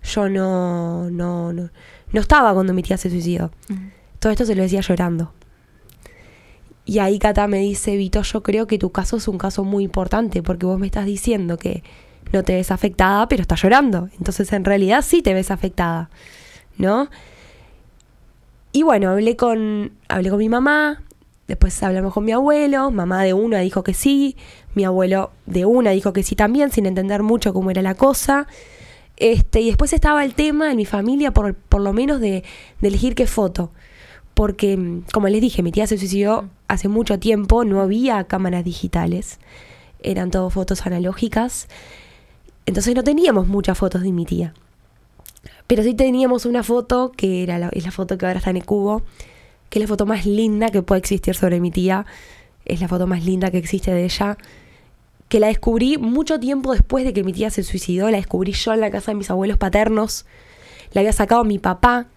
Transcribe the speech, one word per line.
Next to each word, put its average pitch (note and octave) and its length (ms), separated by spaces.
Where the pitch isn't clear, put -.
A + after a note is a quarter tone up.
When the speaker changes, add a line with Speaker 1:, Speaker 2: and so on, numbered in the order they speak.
Speaker 1:
yo G3+ 260
no, F3 800
no, F3 440
no, E3+ 180
no G#3+ 100
estaba B3 320
cuando F#3 220
mi F3+ 80
tía F#3+ 140
se F#3 120
suicidó". E3+ 400
Speaker 2:
Ujú. F#3+ 140
Speaker 1:
Todo A3 120
esto A3 140
se A3 80
lo F#3+ 80
decía F#3+ 200
llorando. E3+ 520
Y G#3 140
ahí G3 180
Cata G#3 300
me G3+ 100
dice, G3+ 380
"Vito, G3 260
yo G#3 220
creo G#3+ 240
que G#3+ 100
tu F#3 140
caso G3 260
es - 100
un F#3+ 120
caso G3 240
muy G3 220
importante, F#3+ 580
porque F3+ 240
vos F#3 100
me F#3+ 80
estás G3 220
diciendo G3 500
que F3+ 240
no G3 100
te F#3 140
ves F#3 160
afectada, G3 580
pero F#3+ 140
estás E3+ 180
llorando. G3+ 560
Entonces, F#3+ 360
en F#3+ 120
realidad, G3+ 380
sí E4+ 180
te G3 120
ves F#3 180
afectada, E3+ 580
¿no?". G#3 320
Y C#4 100
bueno, G#3 300
hablé A3 240
con, A3 560
hablé F#3 240
con G3+ 80
mi A3 100
mamá, D4 540
después - 360
hablamos F#3+ 280
con G#3 140
mi A3+ 60
abuelo, C#4 580
mamá F#3 340
de F#3+ 100
una G#3+ 260
dijo F#3 240
que F#3+ 100
sí, C#4 420
mi G3 100
abuelo F#3 460
de F3+ 200
una A#3 260
dijo F#3+ 200
que F#3+ 120
sí - 120
también, B3 360
sin G3 160
entender F#3+ 340
mucho G#3+ 320
cómo F#3+ 160
era F#3 140
la F#3+ 100
cosa. C#4 540
Este, - 460
y A3+ 60
después C#4+ 260
estaba D4+ 320
el B3+ 80
tema D4+ 380
en B3 60
mi G#3+ 80
familia, B3+ 460
por, G#3 220
por - 280
lo G3 120
menos, C4+ 260
de, G3 240
de G3+ 60
elegir A3+ 260
qué A#3+ 140
foto. F#3 420
Porque, G3+ 420
mm, F3 280
como G#3 140
les G#3+ 140
dije, A3+ 200
mi F3 100
tía G#3 140
se G#3 140
suicidó G3+ 420
Speaker 2:
Mm. G3 80
Speaker 1:
hace - 200
mucho G#3 320
tiempo, A3 460
no G3 140
había G#3 440
cámaras F3+ 400
digitales, E3+ 760
eran F#3 300
todo F#3 180
fotos F#3 380
analógicas. F#3+ 800
Entonces G3+ 300
no B3 80
teníamos C#4 440
muchas F#3+ 300
fotos F3+ 240
de F#3 100
mi F3 140
tía. E3+ 280
Pero A3 160
sí A#3+ 100
teníamos B3 520
una A#3+ 180
foto, B3 520
que F#3 280
era F3 160
la, F3 100
es E3+ 140
la F3+ 80
foto F#3+ 260
que F#3+ 80
ahora F#3 140
está F#3+ 120
en F#3 60
el F3+ 80
cubo, G#3 360
que G#3 100
es G#3+ 40
la G#3+ 40
foto G#3 180
más G3+ 200
linda G#3+ 440
que G3+ 120
puede F#3 180
existir F#3 360
sobre F3 240
mi F3 120
tía. F#3 340
Es E3+ 140
la F3+ 80
foto F3+ 180
más F3 200
linda F#3 260
que F3+ 60
existe F#3 340
de F3 140
ella, G3+ 320
que - 120
la G#3+ 80
descubrí A#3 500
mucho C#4+ 420
tiempo C4 320
después B3+ 320
de B3+ 80
que F#3+ 120
mi F#3 100
tía G#3+ 160
se G3 140
suicidó. F#3 460
La A3 80
descubrí F#3+ 360
yo - 200
en A3 80
la G#3 100
casa G3+ 200
de G#3 40
mis G3+ 140
abuelos F#3+ 280
paternos. G#3+ 680
La G3 80
había G#3 120
sacado A#3 300
mi G#3 160
papá A#3+ 580